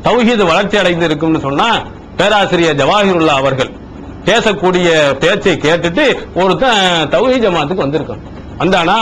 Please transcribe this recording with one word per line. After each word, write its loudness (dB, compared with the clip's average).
தௌஹீது 2
வளர்ச்சி 0
அடைந்திருக்கும்னு 0
சொன்னா -2
பேராசிரியர் 2
ஜவாஹிருல்லா 2
அவர்கள் 0
பேசக்கூடிய 2
பேச்சை 0
கேட்டுட்டு 0
ஒருத்தன் 2
தௌஹீத் 2
ஜமாத்துக்கு 0
வந்திருக்கான். -6
வந்தானா? 2